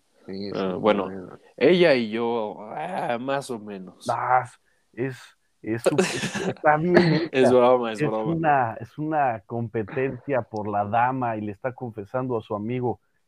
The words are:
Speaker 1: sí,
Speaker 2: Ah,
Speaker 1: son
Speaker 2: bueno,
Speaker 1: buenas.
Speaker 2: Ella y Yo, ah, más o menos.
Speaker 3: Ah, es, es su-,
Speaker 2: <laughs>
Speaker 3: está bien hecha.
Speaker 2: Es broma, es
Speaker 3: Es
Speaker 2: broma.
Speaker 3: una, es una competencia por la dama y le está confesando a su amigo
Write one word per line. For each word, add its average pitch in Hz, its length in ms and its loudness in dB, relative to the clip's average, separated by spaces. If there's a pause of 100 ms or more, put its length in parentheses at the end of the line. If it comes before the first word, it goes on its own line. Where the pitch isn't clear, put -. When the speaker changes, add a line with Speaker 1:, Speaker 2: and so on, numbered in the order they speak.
(260)
Speaker 1:
sí, 98 280 -8
Speaker 2:
Ah, 95 180 -2
Speaker 1:
son 92 100 -6
Speaker 2:
bueno, 104 240 4
Speaker 1:
buenas. 95 340 -12 (160)
Speaker 2:
Ella 170 400 6
y 117 140 0
Yo, 113 480 -2 (180)
ah, 160 440 -4
más 139 320 -4
o 117 80 -6
menos. 98 500 -12
Speaker 3:
Ah, 120 400 0 (440)
es, 127 240 -6 (440)
es 113 220 -4
su-, - 120 2
Speaker 2:
<laughs> - 540 -2
Speaker 3:
está 151 280 2
bien 175 200 4
hecha. 170 340 4
Speaker 2:
Es 131 200 6
broma, 123 400 6
es 110 100 -6
Speaker 3:
Es 151 80 0
Speaker 2:
broma. 110 240 -2
Speaker 3:
una, 143 460 2
es - 180 -14
una 147 480 0
competencia 120 960 -4
por 107 260 -8
la 104 180 0
dama 120 520 0
y 107 40 -6
le 104 100 -6
está 120 220 -8
confesando 123 640 -6
a 110 40 -4
su 107 140 -6
amigo 117 440 -4 (280)